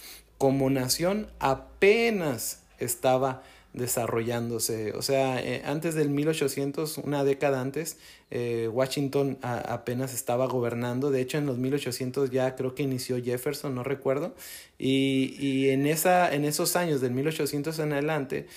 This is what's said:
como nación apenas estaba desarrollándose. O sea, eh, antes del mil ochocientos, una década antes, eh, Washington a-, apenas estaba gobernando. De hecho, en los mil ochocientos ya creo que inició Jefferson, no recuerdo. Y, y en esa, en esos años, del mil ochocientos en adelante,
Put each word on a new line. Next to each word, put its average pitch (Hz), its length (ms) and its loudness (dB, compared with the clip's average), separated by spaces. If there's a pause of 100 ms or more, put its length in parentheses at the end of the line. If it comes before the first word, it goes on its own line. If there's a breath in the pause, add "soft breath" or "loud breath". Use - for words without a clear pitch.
(360 loud breath)
como 135 320 4
nación 160 600 0 (100)
apenas 185 1300 2 (140)
estaba 131 640 2 (320 loud breath)
desarrollándose. 117 1160 -2
O - 100 -6
sea, 135 380 2
eh, 127 240 -4
antes 160 300 -2
del 156 160 2
mil 143 180 2
ochocientos, 147 720 0
una 139 240 -2
década 139 380 2
antes, 143 380 -6 (320 loud breath)
eh, 117 420 -2
Washington 135 680 0
a-, 120 160 -2
apenas 123 560 -4
estaba 123 320 0
gobernando. 123 640 0
De 131 100 2
hecho, 127 180 -2
en 147 80 0
los 127 120 -2
mil 131 160 0
ochocientos 131 560 -2
ya 131 260 0
creo 131 180 -4
que 151 80 -4
inició 127 400 -2
Jefferson, 127 520 -4
no 123 100 -4
recuerdo. 139 500 -2 (440 loud breath)
Y, 135 600 2
y 135 300 2
en 135 180 4
esa, 175 480 4
en 147 100 2
esos 151 320 0
años, 160 260 0
del 123 100 0
mil 135 160 0
ochocientos 156 500 -2
en 151 140 0
adelante, 143 540 -2 (100)